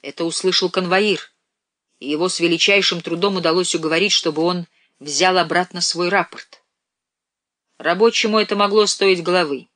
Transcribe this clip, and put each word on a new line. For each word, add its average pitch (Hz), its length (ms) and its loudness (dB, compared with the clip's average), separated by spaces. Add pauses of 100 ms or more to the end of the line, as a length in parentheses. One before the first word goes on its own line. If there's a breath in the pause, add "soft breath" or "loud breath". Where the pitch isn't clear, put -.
Это 147 240 -8
услышал 175 460 0
конвоир, 185 600 0 (680)
и 127 100 -10
его 156 180 0
с - 120 -4
величайшим 170 640 2
трудом 180 360 -2
удалось 175 380 0
уговорить, 165 380 0
чтобы 156 280 -2
он 175 240 -2 (340)
взял 185 380 0
обратно 180 420 -2
свой 175 300 -2
рапорт. - 540 -6 (1120)
Рабочему 214 640 2
это 208 160 0
могло 202 320 2
стоить 190 340 2
головы. 165 540 -2